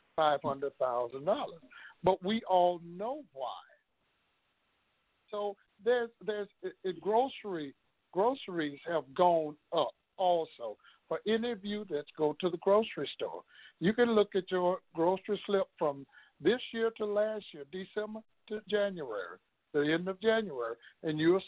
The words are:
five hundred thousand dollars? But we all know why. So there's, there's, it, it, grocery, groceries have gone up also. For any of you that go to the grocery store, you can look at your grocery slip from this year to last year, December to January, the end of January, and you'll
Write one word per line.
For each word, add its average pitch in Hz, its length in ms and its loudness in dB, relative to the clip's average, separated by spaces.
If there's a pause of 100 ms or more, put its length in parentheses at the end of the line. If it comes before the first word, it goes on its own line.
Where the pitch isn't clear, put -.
(160)
five 151 260 4
hundred 139 360 -4
thousand 127 480 -2
dollars? 202 340 -4 (420)
But 185 220 2
we 220 240 -2
all 175 360 4
know 208 380 -8 (120)
why. 117 260 -10 (1700)
So 208 240 -4 (300)
there's, 233 260 2 (140)
there's, 208 240 -4 (140)
it, 180 100 -8 (100)
it, 180 180 -6
grocery, 190 720 -2 (380)
groceries 175 640 -2 (100)
have 165 160 -2 (100)
gone 165 400 4 (220)
up 151 160 2 (240)
also. 160 600 0 (320)
For 165 200 -4
any 226 240 0
of 196 120 -10
you 208 260 -4
that 147 140 -4 (120)
go 151 240 2
to 185 80 2
the 170 80 -6
grocery 196 580 2
store, 90 280 -8 (380)
you 180 120 2
can 240 220 4
look 208 200 4
at 190 160 -2
your 180 280 0 (160)
grocery 185 520 0
slip 196 200 2 (120)
from 139 280 -2 (340)
this 214 200 4 (120)
year 226 240 0
to 220 80 -4
last 208 480 -2
year, 147 180 -14
December 214 500 -8 (280)
to 214 200 -8
January, 147 680 -4 (380)
the 151 180 4
end 175 160 0
of 190 120 -6
January, 185 540 0 (280)
and 156 180 0
you'll 180 280 6